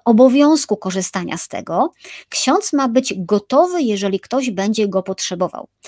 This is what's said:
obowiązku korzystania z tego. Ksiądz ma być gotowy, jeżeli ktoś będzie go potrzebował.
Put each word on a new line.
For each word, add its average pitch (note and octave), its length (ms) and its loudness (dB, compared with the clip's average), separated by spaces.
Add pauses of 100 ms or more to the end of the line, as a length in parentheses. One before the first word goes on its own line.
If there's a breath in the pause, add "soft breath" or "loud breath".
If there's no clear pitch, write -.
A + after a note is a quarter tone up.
obowiązku C4 720 4
korzystania F#3 600 -6
z - 100 -6
tego. F#3+ 460 -4 (360 loud breath)
Ksiądz - 440 -2
ma C4+ 140 0
być B3 300 0
gotowy, C4+ 640 0
jeżeli G3+ 380 -2
ktoś B3+ 320 -4
będzie G3+ 360 -2
go F#3+ 160 -2
potrzebował. - 640 -6 (200 loud breath)